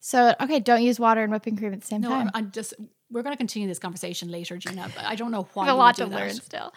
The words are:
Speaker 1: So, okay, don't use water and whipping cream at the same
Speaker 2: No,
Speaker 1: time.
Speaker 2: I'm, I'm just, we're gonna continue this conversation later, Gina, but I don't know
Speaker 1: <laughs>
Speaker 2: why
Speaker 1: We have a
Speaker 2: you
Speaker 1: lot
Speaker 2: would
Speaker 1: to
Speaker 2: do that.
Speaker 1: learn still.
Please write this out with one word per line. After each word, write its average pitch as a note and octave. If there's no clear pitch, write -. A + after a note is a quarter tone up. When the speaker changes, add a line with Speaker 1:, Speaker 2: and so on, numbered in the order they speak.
Speaker 1:
So, A#3+
okay, C#4
don't A#3
use A#3+
water A3+
and G#3
whipping A3
cream G#3
at G3
the -
same G#3+
Speaker 2:
No, A#3+
Speaker 1:
time. B3
Speaker 2:
I'm, A3
I'm G3
just, A3
we're A#3
gonna C#4+
continue G#3+
this F3+
conversation F3
later, F3
Gina, F#3
but -
I D3+
don't A#3
know G3+
Speaker 1:
<laughs> -
Speaker 2:
why G3+
Speaker 1:
We -
have B3+
a -
Speaker 2:
you -
Speaker 1:
lot A#3+
Speaker 2:
would A#3+
Speaker 1:
to -
Speaker 2:
do G3
that. G3
Speaker 1:
learn G2+
still. -